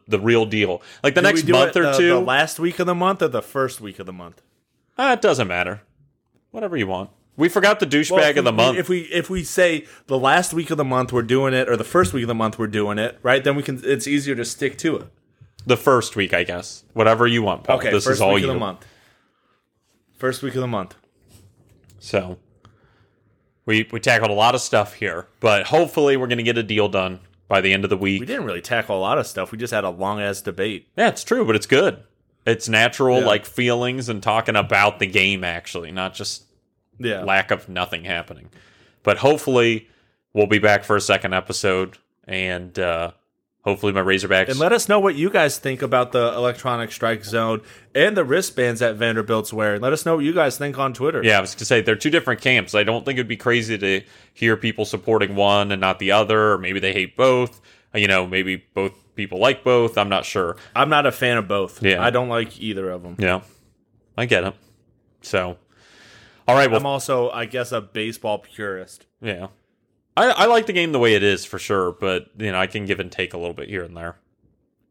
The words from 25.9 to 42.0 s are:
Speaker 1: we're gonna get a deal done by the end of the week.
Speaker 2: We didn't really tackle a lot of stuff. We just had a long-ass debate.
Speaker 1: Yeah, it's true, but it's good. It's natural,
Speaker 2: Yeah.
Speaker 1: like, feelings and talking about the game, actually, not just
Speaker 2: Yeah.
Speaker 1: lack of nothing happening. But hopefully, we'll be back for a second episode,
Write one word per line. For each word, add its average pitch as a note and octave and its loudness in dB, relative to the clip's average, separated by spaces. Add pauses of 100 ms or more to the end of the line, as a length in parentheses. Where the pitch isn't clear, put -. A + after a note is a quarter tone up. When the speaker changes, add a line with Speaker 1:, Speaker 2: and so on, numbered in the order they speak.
Speaker 1:
we're B2+ 0
gonna A#2+ -2
get A#2 0
a A#2 0
deal G#2 2
done F#2 -4 (300)
by G2 4
the F#2+ 2
end G2 2
of F#2+ -4
the G2+ 0
week. G2 0
Speaker 2:
We B2 -10
didn't A3+ -6
really F2 -8
tackle A2+ -4
a - -2
lot A2+ 0
of A#2+ -2
stuff. F#2 -8
We A2+ -12
just A#2 -8
had G#2+ 0
a F#2+ -2
long-ass G2 -4
debate. F#2+ -6
Speaker 1:
Yeah, A3 2
it's - -6
true, B3 0
but A2 2
it's - -4
good. C#3 2 (440)
It's A2+ 0
natural, B2 2
Speaker 2:
Yeah. A2+ 0
Speaker 1:
like, G#2+ 2
feelings B2 -2
and G#2+ -6
talking A2 0
about G2+ 2
the G2+ 0
game, F#2+ 0
actually, E2+ -8
not F#2 -8
just - -10 (560)
Speaker 2:
Yeah. G#2 -4
Speaker 1:
lack F#2+ 2
of - -2
nothing F2+ -6
happening. E2+ -10 (520)
But G2+ 2
hopefully, B2 2 (460)
we'll G#2 4
be G#2 2
back G2+ 4
for G#2 0
a G2 2
second F#2+ 0
episode, F#2 -2 (300)